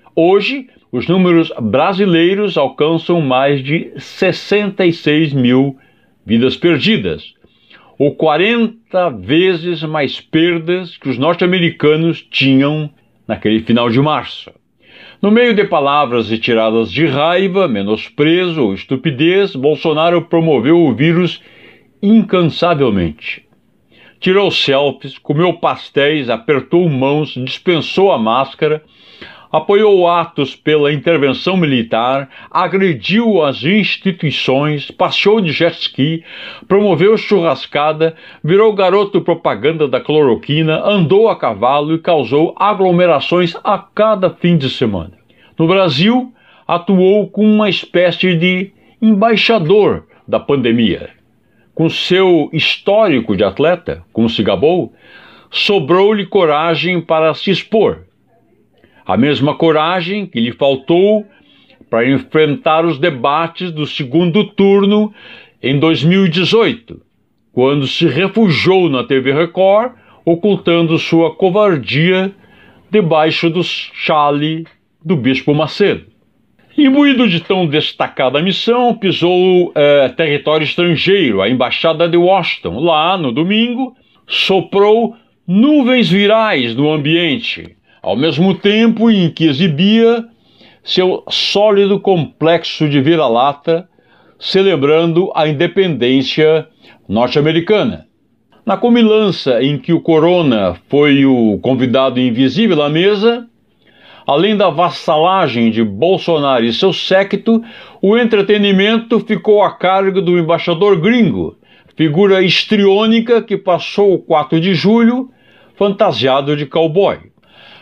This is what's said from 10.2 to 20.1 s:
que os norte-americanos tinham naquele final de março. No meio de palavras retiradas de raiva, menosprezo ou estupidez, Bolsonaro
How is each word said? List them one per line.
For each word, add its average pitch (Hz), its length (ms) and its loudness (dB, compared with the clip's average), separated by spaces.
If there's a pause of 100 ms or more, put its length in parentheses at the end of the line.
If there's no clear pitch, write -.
que - 100 -14
os 120 120 -4
norte-americanos 165 1000 0
tinham 143 720 0 (380)
naquele 107 320 -2
final 120 320 0
de 123 100 2
março. 147 480 -4 (720)
No 196 80 0
meio 233 240 4
de 196 120 0
palavras 139 680 -2
retiradas 113 600 0
de 120 140 -2
raiva, 175 640 0
menosprezo 147 960 -2
ou 98 100 0
estupidez, 156 840 -2
Bolsonaro 156 680 0